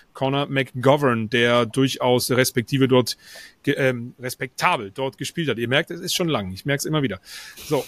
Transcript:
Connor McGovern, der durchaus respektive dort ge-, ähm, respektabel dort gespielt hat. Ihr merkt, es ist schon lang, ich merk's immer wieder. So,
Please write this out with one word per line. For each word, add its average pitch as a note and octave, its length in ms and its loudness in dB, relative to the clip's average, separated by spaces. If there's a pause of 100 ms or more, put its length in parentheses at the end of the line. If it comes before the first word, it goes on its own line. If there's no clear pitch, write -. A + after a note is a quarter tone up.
(140)
Connor C#3 320 0
McGovern, C3 840 2
der A#2+ 340 4
durchaus B2+ 640 0
respektive C3 580 2
dort B2+ 300 4 (460)
ge-, C#3+ 120 0
ähm, B2 440 -2
respektabel B2+ 720 -4
dort C3+ 240 -6
gespielt D3+ 320 -6
hat. A2 80 0
Ihr A#2 100 -2
merkt, C#3 220 0
es E3+ 120 -10
ist - 120 -6
schon F3+ 140 0
lang, G#2+ 240 -2
ich F#2+ 140 -10
merk's C#3+ 200 -2
immer D#3 160 0
wieder. G#2 180 -2 (480)
So, C#3+ 200 -2